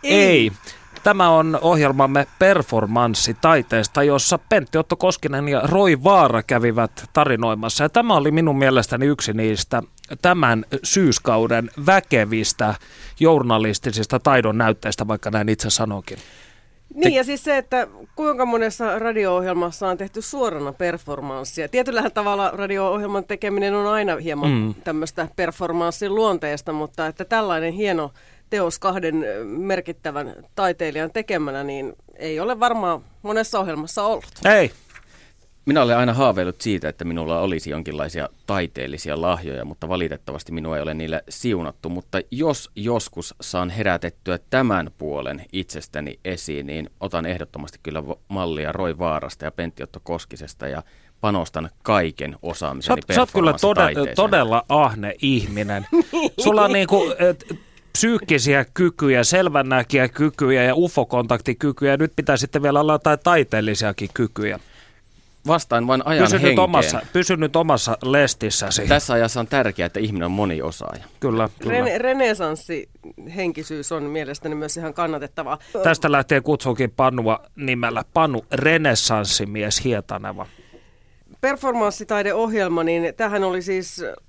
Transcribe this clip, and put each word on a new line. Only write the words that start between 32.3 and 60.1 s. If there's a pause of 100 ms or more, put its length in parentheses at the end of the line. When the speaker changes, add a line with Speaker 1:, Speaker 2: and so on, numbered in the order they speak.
Speaker 1:
ole
varmaan (200)
monessa
ohjelmassa
ollut. (200)
Speaker 2:
Ei. (920)
Speaker 3:
Minä
olen
aina
haaveillut
siitä,
että
minulla
olisi
jonkinlaisia (180)
taiteellisia
lahjoja,
mutta
valitettavasti
minua
ei
ole
niillä
siunattu.
Mutta (120)
jos
joskus
saan
herätettyä (100)
tämän
puolen
itsestäni
esiin,
niin (100)
otan
ehdottomasti
kyllä
vo-,
mallia
Roy
Vaarasta
ja
Pentti
Otto
Koskisesta
ja (380)
panostan (140)
kaiken
osaamiseni
Speaker 2:
Sä
oot,
sä
oot
kyllä
tode-,
Speaker 3:
performanssitaiteeseen.
Speaker 2:
todella
ahne
ihminen. (260)
Speaker 1:
<laughs>
Speaker 2:
Sulla
on
niinku,
et, (460)
psyykkisiä
kykyjä,
selvännäkijäkykyjä